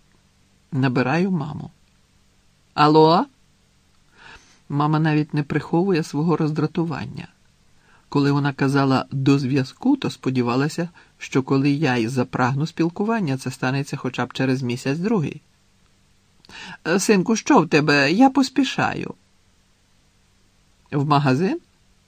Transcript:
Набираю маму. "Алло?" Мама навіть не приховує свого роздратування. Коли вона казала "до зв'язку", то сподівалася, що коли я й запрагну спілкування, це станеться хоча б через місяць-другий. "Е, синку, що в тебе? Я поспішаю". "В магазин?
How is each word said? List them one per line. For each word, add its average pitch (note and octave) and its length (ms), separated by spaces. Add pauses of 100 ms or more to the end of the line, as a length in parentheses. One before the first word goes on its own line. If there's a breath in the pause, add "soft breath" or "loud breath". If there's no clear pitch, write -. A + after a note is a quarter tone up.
(720)
Набираю C3+ 600
маму. D3+ 400 (1000)
"Алло?" D#3 520 (1400 loud breath)
Мама D3+ 300
навіть D3+ 340
не D3 100
приховує E3 600
свого D3+ 340
роздратування. D#3 920 (840 soft breath)
Коли C#3+ 200
вона C#3+ 220
казала C3+ 580
"до C#3 280
зв'язку", C#3 580
то - 120
сподівалася, C3 800 (280 soft breath)
що - 260
коли C#3 280
я C#3 260
й A2+ 100
запрагну C3 600
спілкування, F3 680
це C3 140
станеться C3+ 460
хоча B2 280
б - 80
через C3 280
місяць-другий. D3 800 (1500 loud breath)
"Е, F3 120
синку, G3+ 360
що B3+ 240
в D#3+ 100
тебе? D3 420
Я B3 180
поспішаю". - 840 (1800)
"В C#3 140
магазин? D3 540 (480)